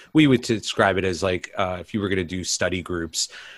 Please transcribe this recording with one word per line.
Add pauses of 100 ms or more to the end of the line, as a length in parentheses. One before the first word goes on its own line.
(120)
we
would
describe
it
as,
like,
uh,
if
you
were
gonna
do
study
groups, (300)